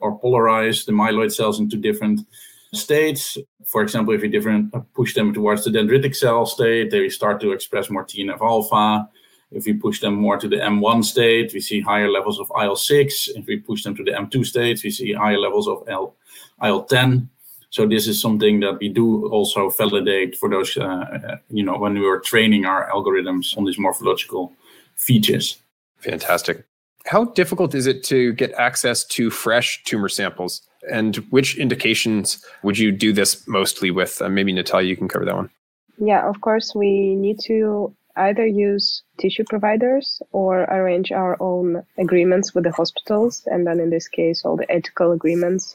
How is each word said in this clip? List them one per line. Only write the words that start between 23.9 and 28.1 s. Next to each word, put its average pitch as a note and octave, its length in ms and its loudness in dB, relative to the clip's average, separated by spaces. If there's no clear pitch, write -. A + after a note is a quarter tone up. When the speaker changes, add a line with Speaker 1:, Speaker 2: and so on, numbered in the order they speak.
Speaker 1:
features. - 680 0
Speaker 2:
Fantastic. - 640 -2
How G#3+ 180 4
difficult F#3 500 0
is C3 140 0
it C3 160 -2
to B2 300 2